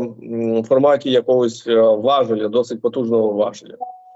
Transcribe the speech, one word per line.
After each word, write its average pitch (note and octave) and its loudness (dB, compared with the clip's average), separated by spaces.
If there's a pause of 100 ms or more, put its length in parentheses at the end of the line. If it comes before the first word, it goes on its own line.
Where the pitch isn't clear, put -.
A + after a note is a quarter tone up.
(220)
м, A2+ -4
форматі C3+ 2
якогось, B2 0
е, A#2 2
важеля, A2+ 2
досить A#2 -2
потужного A#2 0
важеля. - -6 (420)